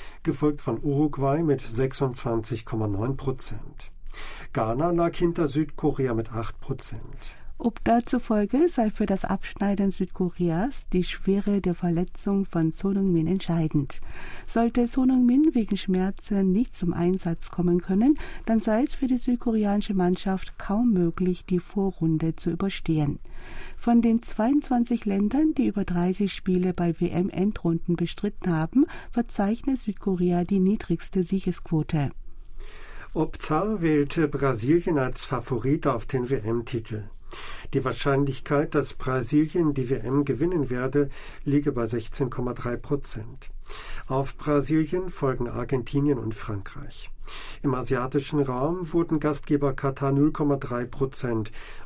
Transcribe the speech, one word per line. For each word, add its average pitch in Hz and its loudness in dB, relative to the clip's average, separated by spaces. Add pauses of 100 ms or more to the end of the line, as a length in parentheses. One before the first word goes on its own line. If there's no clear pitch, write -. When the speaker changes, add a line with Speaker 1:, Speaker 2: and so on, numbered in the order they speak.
(240)
Speaker 1:
gefolgt 147 0
von 117 -2
Uruguay 147 2
mit 139 2
sechsundzwanzig 120 -2
Komma 107 0
neun 110 0
Prozent. - -6 (640)
Ghana 123 2
lag 170 2
hinter 170 2
Südkorea 135 0
mit 113 -2
acht 110 -6
Prozent. - -6 (600)
Speaker 2:
Ob 226 0
dazu 233 4
Folge 233 2
sei 220 2
für 208 0
das 196 0
Abschneiden 196 0
Südkoreas 180 -2
die 180 4
Schwere 202 2
der 175 0
Verletzung 185 0
von 160 2
Son 196 -2
Heung-min 170 2
entscheidend. 165 0 (460)
Sollte 233 2
Son 262 2
Heung-min 262 6
wegen 202 2
Schmerzen 190 0
nicht 220 2
zum 170 0
Einsatz 175 0
kommen 175 2
können, 220 4 (300)
dann 226 4
sei 220 2
es - 0
für 277 0
die 247 2
südkoreanische 214 0
Mannschaft 185 0
kaum 226 2
möglich, 180 2
die 180 2
Vorrunde 160 0
zu - -2
überstehen. 160 0 (580)
Von 233 4
den 226 4
zweiundzwanzig 240 2
Ländern, 208 2
die 226 2
über 202 0
dreißig 180 2
Spiele 180 2
bei 175 0
W-M-Endrunden 175 0
bestritten - -2
haben, 165 4 (240)
verzeichnet 233 0
Südkorea 175 0
die 196 2
niedrigste 185 0
Siegesquote. 165 0 (1040)
Speaker 1:
Opta 170 -2
wählte 151 2
Brasilien 143 2
als 127 0
Favorit 131 0
auf 123 0
den 123 -2
W-M-Titel. 113 -2 (720)
Die 135 0
Wahrscheinlichkeit, 139 0
dass 139 0
Brasilien 147 2
die 127 -2
W 135 2
M 131 0
gewinnen 151 0
werde, 135 2 (380)
liege 143 4
bei 117 0
sechzehn 120 -2
Komma 123 -4
drei 120 -4
Prozent. - -6 (560)
Auf 135 -2
Brasilien 156 0
folgen 120 -2
Argentinien 123 0
und 110 -4
Frankreich. - -8 (540)
Im 131 2
asiatischen 127 0
Raum 151 -2
wurden 165 2
Gastgeber 143 2
Katar 135 -2
null 147 4
Komma 143 2
drei 120 -4
Prozent 117 -2 (320)